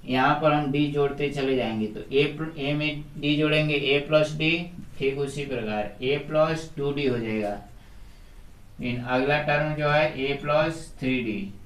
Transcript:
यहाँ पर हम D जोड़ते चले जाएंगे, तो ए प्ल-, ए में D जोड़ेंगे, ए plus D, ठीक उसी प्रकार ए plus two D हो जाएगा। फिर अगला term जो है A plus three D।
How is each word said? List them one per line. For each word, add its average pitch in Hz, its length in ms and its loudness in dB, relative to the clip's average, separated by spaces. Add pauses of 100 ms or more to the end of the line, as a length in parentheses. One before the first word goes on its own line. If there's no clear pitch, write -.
यहाँ 131 340 4
पर 156 120 6
हम 147 200 2
D 147 160 4
जोड़ते 143 420 2
चले 135 260 0
जाएंगे, 110 300 0
तो - 140 -8 (120)
ए 139 200 6
प्ल-, 156 260 -8
ए 143 160 -2
में 147 300 -2 (120)
D 147 200 2
जोड़ेंगे, 151 380 4
ए 139 260 2
plus 151 320 2
D, 156 180 0 (480)
ठीक 135 200 0
उसी 139 280 -4
प्रकार 107 440 -4 (120)
ए 139 140 2 (100)
plus 156 500 2
two 143 160 -2
D 139 140 -2
हो 120 120 2
जाएगा। 107 360 -2 (1200)
फिर 123 280 -4
अगला 135 340 2
term 147 340 2
जो 147 160 0
है 147 320 4
A 143 100 0 (100)
plus - 580 0
three 127 200 0
D। 101 320 -4 (140)